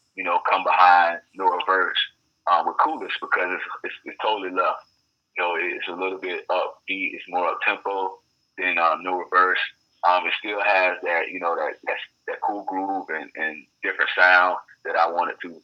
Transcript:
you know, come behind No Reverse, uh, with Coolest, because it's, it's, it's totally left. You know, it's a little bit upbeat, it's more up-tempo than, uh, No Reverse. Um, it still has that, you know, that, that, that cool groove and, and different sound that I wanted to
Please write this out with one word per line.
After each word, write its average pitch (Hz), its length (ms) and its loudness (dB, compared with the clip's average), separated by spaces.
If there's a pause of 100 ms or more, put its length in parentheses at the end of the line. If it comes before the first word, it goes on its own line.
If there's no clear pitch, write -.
(160)
you 95 80 -8
know, 87 160 0 (100)
come 95 140 2
behind 87 560 6 (160)
No 95 100 -2
Reverse, 90 520 0 (500)
uh, 87 180 4
with - 120 -4
Coolest, - 440 -2
because 90 320 -2
it's, 87 100 -6 (200)
it's, 90 120 -10 (100)
it's - 160 -14
totally 104 280 -2
left. 90 320 0 (560)
You 87 60 0
know, 85 120 0
it's 85 320 -4
a 90 60 -8
little 92 240 -4
bit 90 300 -8
upbeat, 92 680 -4
it's - 160 -14
more 87 180 -2
up-tempo 98 720 -4 (400)
than, 90 200 0
uh, 82 240 2
No 90 180 -2
Reverse. 90 400 2 (480)
Um, 90 200 4
it - 100 -2
still 104 240 -4
has 92 420 2
that, 85 260 -2
you 90 100 -10
know, 85 160 -2
that, 78 180 -4 (120)
that, - 120 -4 (300)
that - 180 -8
cool 101 180 -4
groove 95 460 -4
and, 78 260 -8
and 78 300 -6 (160)
different 92 340 -2
sound 90 420 6 (260)
that 101 120 -4
I 82 140 4
wanted 85 320 -2
to 82 220 -14